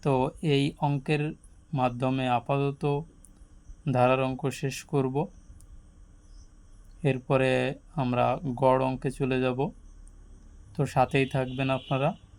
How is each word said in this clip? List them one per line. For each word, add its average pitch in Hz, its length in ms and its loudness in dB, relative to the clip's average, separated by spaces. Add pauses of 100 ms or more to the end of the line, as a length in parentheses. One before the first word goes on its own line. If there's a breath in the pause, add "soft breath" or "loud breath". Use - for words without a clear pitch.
তো 139 300 2 (100)
এই 143 380 2
অঙ্কের 147 540 -2 (400)
মাধ্যমে 131 560 0
আপাতত 139 720 0 (920)
ধারার 127 280 4
অঙ্ক 131 280 -2
শেষ 135 340 -6
করব, 139 440 0 (1800)
এরপরে 131 720 2 (220)
আমরা 123 500 0
গড় 131 400 2
অঙ্কে 131 260 -4
চলে 131 300 -2
যাব। 127 300 0 (1040)
তো 147 100 0
সাথেই 135 400 2
থাকবেন 131 440 -2
আপনারা। 135 460 -2 (240)